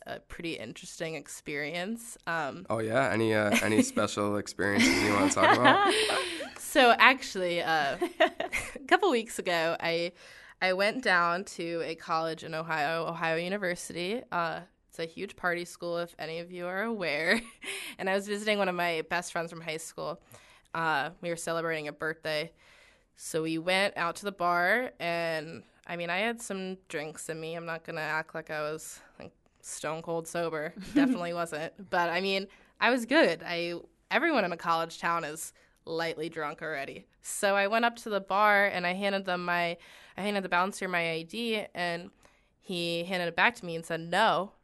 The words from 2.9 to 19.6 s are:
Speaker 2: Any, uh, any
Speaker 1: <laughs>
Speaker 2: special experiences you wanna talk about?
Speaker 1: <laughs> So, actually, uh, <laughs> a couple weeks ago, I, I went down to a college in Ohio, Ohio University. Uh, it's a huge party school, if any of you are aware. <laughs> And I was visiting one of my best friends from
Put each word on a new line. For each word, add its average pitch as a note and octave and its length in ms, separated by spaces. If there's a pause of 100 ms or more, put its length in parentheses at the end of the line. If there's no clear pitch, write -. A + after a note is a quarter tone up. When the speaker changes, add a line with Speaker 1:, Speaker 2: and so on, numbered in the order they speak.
Speaker 2:
Any, A2 200
uh, G#2+ 300
any G#2+ 200
Speaker 1:
<laughs> - 120
Speaker 2:
special G#2 440
experiences G2+ 680
you G#2 80
wanna G2 180
talk - 260
about? F4 420
Speaker 1:
<laughs> A4 60 (540)
So, B3 400
actually, F#3+ 640
uh, D#3 340 (120)
<laughs> - 120
a - 580 (100)
couple F#4 220
weeks A#3 280
ago, E3 420
I, E3+ 320 (480)
I F#3 120
went G#3 320
down F3 400
to E3+ 400
a D#3+ 100
college E3 500
in D#3+ 100
Ohio, D#3+ 520
Ohio E3 300
University. F3+ 840 (100)
Uh, E3 280 (280)
it's - 100
a E3 60
huge E3+ 320
party F3 280
school, E3+ 340
if E3+ 200
any D#3+ 220
of F3 100
you F3 160
are F#3+ 160
aware. F#3+ 640
<laughs> - 40 (480)
And F#3+ 120
I F#3+ 40
was G3+ 140
visiting G#3 300
one G3 100
of F3+ 60
my E3+ 340
best F3 240
friends E3+ 180
from E3 120